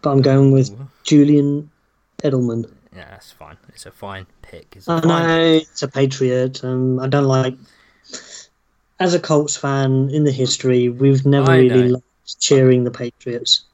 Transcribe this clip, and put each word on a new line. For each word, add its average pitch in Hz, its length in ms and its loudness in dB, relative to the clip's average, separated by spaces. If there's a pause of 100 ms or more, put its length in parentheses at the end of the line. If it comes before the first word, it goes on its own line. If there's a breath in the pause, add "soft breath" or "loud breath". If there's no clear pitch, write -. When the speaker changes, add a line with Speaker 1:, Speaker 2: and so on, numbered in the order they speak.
Speaker 1:
but 147 80 -2
I'm 139 120 2
going 135 300 4
with 135 180 2
Speaker 2:
Ooh. 127 180 -18 (160)
Speaker 1:
Julian 147 680 2 (520)
Edelman. 123 480 -4 (240)
Speaker 2:
Yeah, 87 160 -20
that's - 220 -20
fine. 76 240 -20 (120)
It's - 180 -20
a 95 40 -20
fine 95 360 -16 (160)
pick. - 340 -20
It's - 120 -14
a 170 40 -4
Speaker 1:
I 165 80 -2
Speaker 2:
fine 165 80 0 (200)
Speaker 1:
know 165 300 2
Speaker 2:
pick. 156 100 -4
Speaker 1:
it's - 140 -12
a 139 60 -6
Patriot. 131 760 -4
Um, 127 360 -2
I 131 80 -6
don't 139 160 0
like. 131 300 0 (1400 loud breath)
As 180 140 0
a 175 80 0
Colts 151 380 -2
fan, 135 520 -2
in 151 140 0
the 139 80 0
history, 127 560 -2
we've 135 380 0
never 139 240 2
Speaker 2:
I 135 80 4
Speaker 1:
really 127 300 4
Speaker 2:
know. 123 80 2
Speaker 1:
liked - 440 -20
cheering 131 440 4
the 120 60 -4
Patriots. - 720 -6 (120)